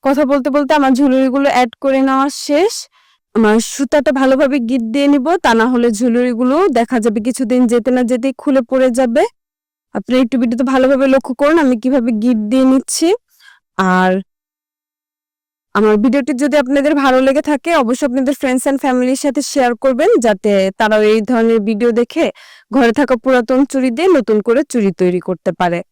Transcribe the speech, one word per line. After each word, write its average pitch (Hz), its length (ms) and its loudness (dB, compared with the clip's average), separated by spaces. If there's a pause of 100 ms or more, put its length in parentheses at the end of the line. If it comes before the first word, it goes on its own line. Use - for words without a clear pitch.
কথা 277 200 2
বলতে 269 260 0
বলতে 277 240 0
আমার 269 240 2
ঝুলুরিগুলো 269 520 2
অ্যাড 247 200 0 (100)
করে 269 280 0
নেওয়া 269 180 0 (200)
শেষ। 330 260 0 (640)
আমার 214 220 2 (160)
সুতাটা 285 380 -2 (100)
ভালোভাবে 262 360 2 (120)
গিঁট 247 240 -2
দিয়ে 277 200 0
নিব, 277 140 0 (180)
তা 269 60 2 (100)
না 240 120 2
হলে 240 160 0 (100)
ঝুলুরিগুলো 247 580 0 (220)
দেখা 233 260 -2
যাবে 226 220 0
কিছুদিন 247 400 -2
যেতে 240 240 0
না 254 200 0
যেতেই 254 320 -2
খুলে 269 180 2 (100)
পড়ে 262 180 2 (100)
যাবে। 262 240 0 (720)
আপনি 220 200 -6 (100)
একটু 254 160 -4
ভিডিওতে 240 320 -2
ভালোভাবে 262 420 2
লক্ষ্য 269 260 -2
করুন 294 240 2
আমি 254 180 2
কিভাবে 254 280 0 (120)
গিঁট 240 160 2 (100)
দিয়ে 262 220 2
নিচ্ছি। 269 380 0 (840)
আর 185 180 2 (1600)
আমার 214 280 2
ভিডিওটি 262 300 0 (100)
যদি 285 200 0
আপনাদের 277 300 0 (120)
ভালো 262 220 2
লেগে 269 240 0
থাকে, 302 200 -2 (120)
অবশ্যই 247 260 -2
আপনাদের 262 320 -2
friends 254 300 -2
and 269 120 -2
ফ্যামিলির 254 420 -2
সাথে 285 160 -2 (120)
শেয়ার 247 200 0 (120)
করবেন, 269 260 0 (140)
যাতে 208 280 0 (260)
তারাও 214 240 2 (100)
এই 220 80 2 (100)
ধরনের 226 380 2
ভিডিও 226 220 0 (100)
দেখে 302 240 -2 (500)
ঘরে 233 240 2
থাকা 262 240 0
পুরাতন 254 380 0 (100)
চুড়ি 262 260 -2
দিয়ে 339 200 0
নতুন 220 200 0 (100)
করে 240 140 2 (120)
চুড়ি 208 180 0 (100)
তৈরি 180 280 0
করতে 185 220 -6 (100)
পারে। 175 200 -2 (120)